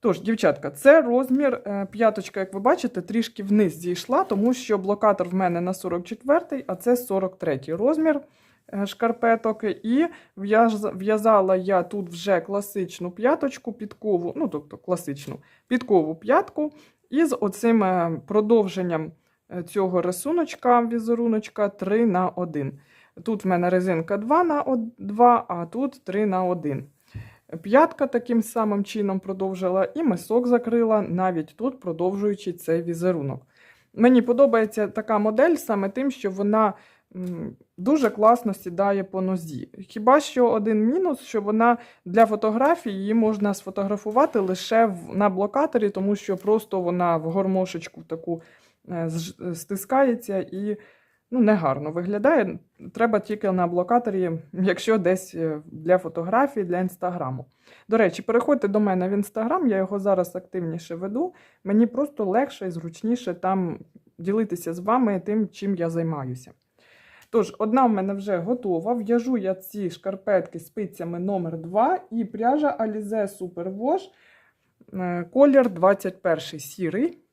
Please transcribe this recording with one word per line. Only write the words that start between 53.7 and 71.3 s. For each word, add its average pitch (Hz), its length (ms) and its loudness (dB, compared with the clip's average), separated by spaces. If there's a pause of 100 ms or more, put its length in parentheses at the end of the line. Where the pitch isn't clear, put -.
якщо 214 460 0
десь, 185 360 0
е, 160 300 -4
для 165 340 0
фотографії, 190 680 -2
для 175 160 -2
Інстаграму. 175 640 -6 (440)
До 220 80 0
речі, 208 260 2
переходьте 240 460 2
до 202 120 2
мене 185 280 0
в 196 40 -2
Instagram, 226 540 -2
я 214 100 2
його 190 220 -2
зараз 185 380 0
активніше 170 580 -8
веду. 214 400 -6 (300)
Мені 214 220 4
просто 240 380 -4
легше 214 420 -2
і 185 40 -6
зручніше 175 640 -6
там 185 440 -2 (400)
ділитися 180 560 -4
з 175 40 -10
вами 208 480 0
тим, 208 220 -2
чим 196 280 -4
я 170 140 -2
займаюся. 147 600 -6 (800)
Тож, 220 280 0
одна 233 280 2
в 233 40 4
мене 196 240 0
вже 196 240 -4
готова. 196 560 -2
В'яжу 233 420 0
я 190 180 -2
ці 185 360 -8
шкарпетки 190 680 -2
спицями 175 580 -10
номер 175 380 -4